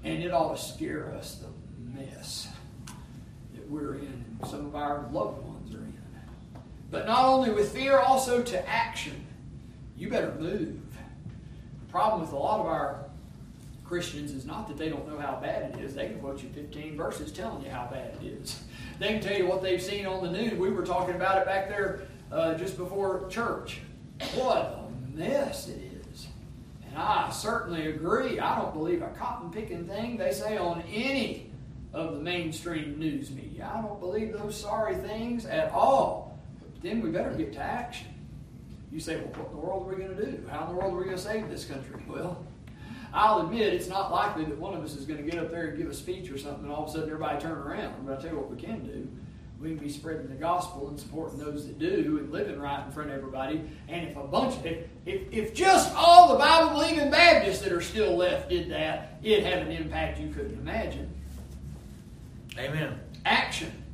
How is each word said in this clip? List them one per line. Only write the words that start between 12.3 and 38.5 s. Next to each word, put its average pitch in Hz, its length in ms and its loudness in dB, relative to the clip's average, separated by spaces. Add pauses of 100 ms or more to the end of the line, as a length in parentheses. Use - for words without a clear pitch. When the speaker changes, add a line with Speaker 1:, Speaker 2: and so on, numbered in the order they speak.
Speaker 1:
a 143 60 -2
lot 170 220 2
of 165 80 0
our 151 380 -2 (800)
Christians 147 480 -6
is 127 140 -8
not 156 220 -8
that 143 100 -10
they 156 100 -2
don't 143 220 -4
know 147 80 -8
how 143 240 -4
bad - 320 -2
it - 80 -8
is. - 140 -6
They - 120 -4
can - 120 -8
quote 139 220 -6
you - 80 -12
fifteen 147 460 -8
verses - 380 -4
telling 170 320 -6
you - 60 -10
how - 160 -6
bad 113 340 -8
it - 20 -8
is. - 380 -8 (380)
They 196 100 0
can 214 100 2
tell 202 160 0
you 185 120 4
what 185 140 2
they've 185 200 2
seen 202 240 -4
on 185 180 -2
the 170 80 -2
news. 214 220 0
We 185 160 2
were 180 160 0
talking 175 300 0
about 190 240 4
it 185 60 4
back 190 220 2
there, 202 340 -2 (300)
uh, 165 220 2
just 185 240 -4
before 190 520 0
church. - 520 -4 (540)
What - 440 2
a - 380 -10
mess 269 500 0
it - 140 -10 (320)
is. - 140 -14 (600)
And - 100 -10
I - 320 2
certainly 170 580 -2
agree. 170 520 2
I - 180 2
don't - 160 -2
believe 165 280 0
a - 80 -4
cotton-picking 170 800 -6
thing 226 300 -4
they 185 140 2
say 214 260 0
on 170 240 0 (120)
any 254 580 -2 (420)
of 160 200 -4
the 143 80 -6
mainstream 160 800 -4
news 156 320 -2
media. - 420 -10
I 226 80 -2
don't 208 180 -6
believe 208 320 -2
those 208 240 -6
sorry 202 400 0
things 233 500 -2
at - 260 2
all. - 680 4 (200)
But - 220 -16
then 214 200 0
we 165 80 0
better - 220 0
get - 220 -2
to - 80 -8
action. - 460 -6 (840)